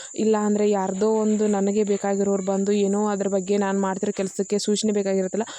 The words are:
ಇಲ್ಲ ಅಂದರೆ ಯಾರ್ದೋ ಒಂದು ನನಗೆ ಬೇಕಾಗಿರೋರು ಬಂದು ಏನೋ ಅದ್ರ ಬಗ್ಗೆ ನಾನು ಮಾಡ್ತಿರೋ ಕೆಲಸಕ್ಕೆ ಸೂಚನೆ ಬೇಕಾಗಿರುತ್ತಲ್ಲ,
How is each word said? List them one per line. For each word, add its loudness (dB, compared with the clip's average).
ಇಲ್ಲ 2
ಅಂದರೆ 2
ಯಾರ್ದೋ 0
ಒಂದು 2
ನನಗೆ 2
ಬೇಕಾಗಿರೋರು 0
ಬಂದು 0
ಏನೋ 2
ಅದ್ರ -2
ಬಗ್ಗೆ 0
ನಾನು 0
ಮಾಡ್ತಿರೋ -2
ಕೆಲಸಕ್ಕೆ -2
ಸೂಚನೆ 0
ಬೇಕಾಗಿರುತ್ತಲ್ಲ, 0